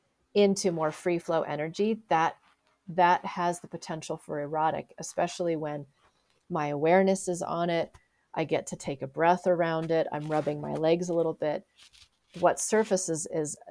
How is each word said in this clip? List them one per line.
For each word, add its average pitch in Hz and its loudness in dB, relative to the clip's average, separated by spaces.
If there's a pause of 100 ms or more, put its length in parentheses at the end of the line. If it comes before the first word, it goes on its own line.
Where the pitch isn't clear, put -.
(340)
into 196 4
more 156 0
free 170 0
flow 165 0
energy, 165 -2
that, 165 2 (500)
that 175 4
has 175 -2
the - -18
potential 160 -8
for 151 -8
erotic, 156 -2
especially 175 -4
when 147 -6 (640)
my 151 -2
awareness 180 4
is 175 -2
on 170 -2
it. 165 -2 (420)
I 165 -2
get 151 -2
to - -10
take 143 -8
a 135 -8
breath 170 2
around 165 0
it. 160 2
I'm 151 -6
rubbing 151 -2
my 147 -6
legs 165 2
a 175 -2
little 160 0
bit. 156 -4 (760)
What 175 2
surfaces 190 0
is 156 -4 (140)